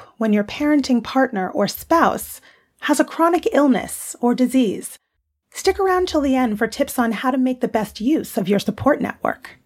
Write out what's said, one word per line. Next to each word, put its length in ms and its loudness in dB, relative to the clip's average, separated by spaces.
when 160 0
your 140 2
parenting 580 0
partner 460 0
or 180 0
spouse 720 0
has 140 2
a 60 4
chronic 480 0
illness 720 0
or 120 2
disease. 640 0
Stick 300 0
around 260 2
till 140 0
the 160 2
end 200 0
for 80 0
tips 320 -4
on 140 2
how 200 -2
to 60 0
make 220 0
the 80 -2
best 320 -4
use 380 -2
of 100 -2
your 120 2
support 420 0
network. 640 -6